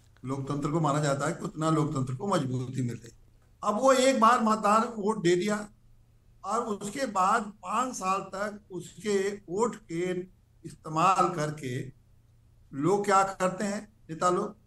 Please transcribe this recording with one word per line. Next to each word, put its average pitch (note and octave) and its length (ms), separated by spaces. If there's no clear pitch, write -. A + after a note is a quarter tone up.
लोकतंत्र C#3+ 460
को E3 100
माना D3+ 200
जाता C#3 260
है E3+ 60
कि F#3+ 120
उतना D#3+ 260
लोकतंत्र C3+ 440
को G3+ 120
मजबूती B2+ 560
मिल A#2 120
रही। - 180
अब G#3+ 160
वो C4+ 120
एक B3+ 280
बार A#3 220
मतदान A3 600
वोट G3+ 200
दे F3 140
दिया G#3 320
और G#3+ 160
उसके A3+ 460
बाद G3 360
पाँच G#3+ 520
साल F#3+ 260
तक G3+ 400
उसके G3 580
वोट G3+ 480
के F3+ 440
इस्तेमाल F3 640
करके D3+ 760
लोग F#3 300
क्या G3 180
करते F#3 420
हैं, G3+ 280
नेता F3 200
लोग, G#3 260